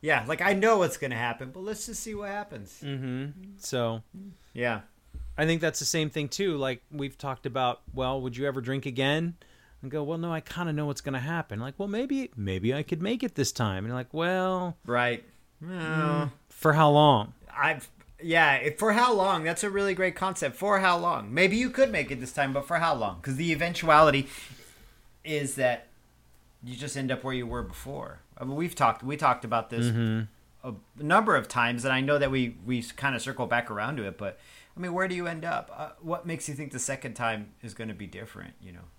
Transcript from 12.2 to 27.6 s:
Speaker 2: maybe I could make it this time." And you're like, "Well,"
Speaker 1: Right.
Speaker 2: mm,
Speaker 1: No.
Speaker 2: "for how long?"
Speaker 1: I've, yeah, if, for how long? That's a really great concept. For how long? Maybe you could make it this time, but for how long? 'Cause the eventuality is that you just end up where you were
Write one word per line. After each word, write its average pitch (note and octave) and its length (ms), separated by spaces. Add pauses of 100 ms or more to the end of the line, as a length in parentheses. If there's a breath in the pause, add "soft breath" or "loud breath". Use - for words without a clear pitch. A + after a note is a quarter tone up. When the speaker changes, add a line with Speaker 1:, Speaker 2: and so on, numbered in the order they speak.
Speaker 2:
maybe G2 380
I D3 80
could D#3+ 220
make A3 180
it - 140
this C#3 160
time." G2+ 340
And - 40
you're B2 60
like, B2+ 180
"Well," F3+ 600 (120)
Speaker 1:
Right. A#2+ 360 (400)
Speaker 2:
mm, E3 60
Speaker 1:
No. D#3+ 600 (180)
Speaker 2:
"for - 240
how D3+ 160
long?" C#3+ 440 (220)
Speaker 1:
I've, C#3+ 320 (340)
yeah, D#3+ 340
if, C#3+ 220
for G#3+ 160
how A#3+ 200
long? F#3+ 300
That's E3 200
a G#3 60
really G3 260
great F3+ 200
concept. E3+ 420
For G3 220
how F#3 180
long? C#3+ 360
Maybe F#3 240
you B3+ 140
could B3+ 200
make D3 200
it B2+ 80
this B2 140
time, C3+ 200
but C3+ 140
for E3+ 100
how D#3+ 160
long? G2+ 280
'Cause C3+ 160
the E3 140
eventuality D#3 760 (960 loud breath)
is D3 320
that B2 320 (760)
you B2 120
just C3+ 220
end C3 140
up B2+ 120
where C3 100
you B2 140
were C3+ 160